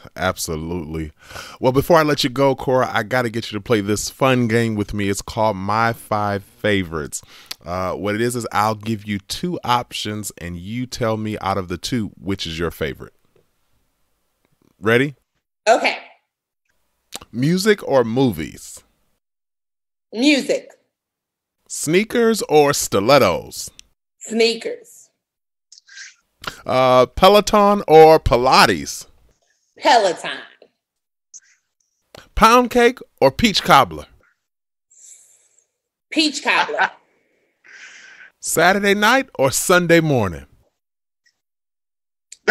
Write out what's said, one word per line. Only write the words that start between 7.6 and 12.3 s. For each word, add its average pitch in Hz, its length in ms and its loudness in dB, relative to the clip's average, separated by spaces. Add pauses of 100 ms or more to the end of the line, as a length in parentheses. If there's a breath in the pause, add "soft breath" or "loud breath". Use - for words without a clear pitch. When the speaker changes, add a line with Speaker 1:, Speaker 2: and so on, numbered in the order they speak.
Speaker 1:
Uh, 90 280 -6
what 98 220 -6
it 107 60 -2
is, 123 160 -2
is 113 160 -8
I'll 107 200 0
give 107 320 -8
you 101 140 -6
two - 460 -10
options 110 720 -6
and 87 180 -12
you 107 300 -10
tell 113 320 -4
me 107 220 -6
out 98 180 -4
of 92 100 -6
the 87 100 -8
two, 107 400 -6
which 95 300 -8